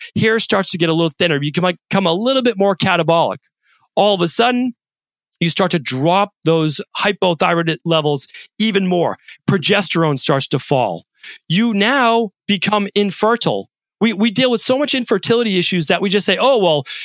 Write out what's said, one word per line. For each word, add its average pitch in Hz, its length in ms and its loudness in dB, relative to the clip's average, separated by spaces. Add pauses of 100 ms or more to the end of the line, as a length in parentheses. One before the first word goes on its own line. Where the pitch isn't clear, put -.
(180)
Hair 220 220 2
starts 196 320 -2
to 190 60 -6
get 165 120 0
a 165 40 0
little 160 180 0
thinner. 160 300 0
You 147 120 -4
can, 170 100 -2
like, 180 140 -2 (120)
become 196 160 0
a 170 60 2
little 247 300 0
bit 233 160 0
more 196 180 2
catabolic. 165 640 0 (580)
All 202 180 4
of 190 60 0
a 170 80 2
sudden, 247 460 0 (640)
you 170 100 0
start 180 220 0
to 170 80 0
drop 165 540 0 (100)
those 156 380 0 (160)
hypothyroid 170 880 0
levels 151 420 0 (320)
even 202 280 0
more. 170 300 0 (320)
Progesterone 165 720 0
starts 139 300 -2
to 139 100 -2
fall. 110 460 -2 (420)
You 220 260 0
now 226 580 0 (140)
become 202 480 0
infertile. 202 760 0 (320)
We, 226 100 4
we 208 200 0
deal 254 200 0
with 226 80 0
so 254 180 0
much 285 160 -2
infertility 226 640 0
issues 175 300 0
that 170 140 0
we 202 80 0
just 196 160 0
say, 185 120 2
"Oh, 254 200 4
well, 160 260 2 (220)